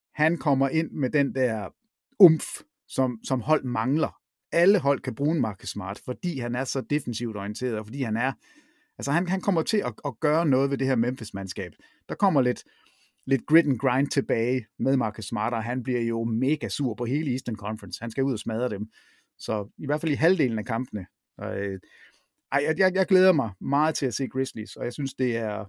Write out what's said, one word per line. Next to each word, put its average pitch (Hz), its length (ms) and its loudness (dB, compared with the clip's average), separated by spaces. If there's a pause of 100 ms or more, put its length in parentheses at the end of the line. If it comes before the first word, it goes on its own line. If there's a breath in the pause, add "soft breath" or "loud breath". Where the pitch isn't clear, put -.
(140)
Han 160 240 0
kommer 135 320 2
ind 160 220 -2
med 143 180 -2
den 139 260 0
der 110 340 0 (500)
umf, 160 260 8 (420)
som, 123 360 -2
som 127 180 -2
hold 151 220 2
mangler. 127 580 -2 (300)
Alle 180 280 4
hold 139 200 2
kan 120 160 -6
bruge 147 200 0
en 156 60 0
Marcus 104 280 -4
Smart, 98 360 -6
fordi 135 340 -4
han 120 160 -4
er 127 80 -2
så 131 180 -4
defensivt 120 560 -4
orienteret, 107 420 -4
og 107 60 -6
fordi 127 160 -8
han 110 160 0
er... 127 160 0 (640 soft breath)
Altså - 140 -4
han, 170 160 2
han 185 140 0
kommer 175 200 2
til - 160 0
at, 123 160 -2 (120)
at 131 140 -6
gøre 156 260 2
noget 139 260 4
ved 135 60 0
det 131 100 0
her 131 80 2
Memphis-mandskab. 101 760 -4 (380 soft breath)
Der 165 60 -6
kommer 170 260 2
lidt, 123 220 0 (640 soft breath)
lidt 135 200 0
grit 160 200 6
and 131 140 0
grind 135 280 2
tilbage 120 580 0 (140)
med 135 180 2
Marcus 110 280 -2
Smart, 113 280 -2
og 113 100 -2
han 120 200 -4
bliver 123 180 0
jo 117 220 0
mega 120 460 0
sur 127 240 -2
på 120 120 -4
hele 143 260 -2
Eastern 123 240 -4
Conference. 104 460 -8
Han 117 100 -6
skal 135 120 0
ud 135 100 0
og 104 60 -4
smadre 113 300 -2
dem. 107 200 -6 (480 soft breath)
Så 107 400 -6
i 156 80 -10
hvert 147 160 -2
fald 160 100 0
i 139 40 0
halvdelen 135 440 2
af 104 60 -6
kampene. 113 400 -4 (320)
Og, 101 200 -6
øh, 98 220 -4 (720 soft breath)
ej, 143 160 2
jeg, 156 120 0
jeg, 185 160 4
jeg 190 100 2
glæder 185 260 6
mig 135 180 2 (120)
meget 143 340 2
til 147 100 -2
at 120 80 -2
se 135 140 -2
Grizzlies, 113 480 -4
og 123 100 -6
jeg 120 80 -4
synes, 139 200 -6
det 123 240 0
er, 104 320 -4